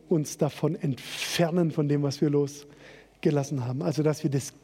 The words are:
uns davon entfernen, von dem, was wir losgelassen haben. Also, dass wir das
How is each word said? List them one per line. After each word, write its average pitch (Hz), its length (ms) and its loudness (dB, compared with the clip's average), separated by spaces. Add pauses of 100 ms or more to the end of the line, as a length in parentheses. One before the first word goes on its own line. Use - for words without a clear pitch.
uns 156 280 0
davon 156 380 0
entfernen, 165 960 0
von 147 160 0
dem, 143 140 2
was 139 200 -2
wir 151 80 4
losgelassen 143 1400 -2
haben. 127 180 -4
Also, 151 200 0
dass 147 200 0
wir 151 80 0
das 143 220 -2 (100)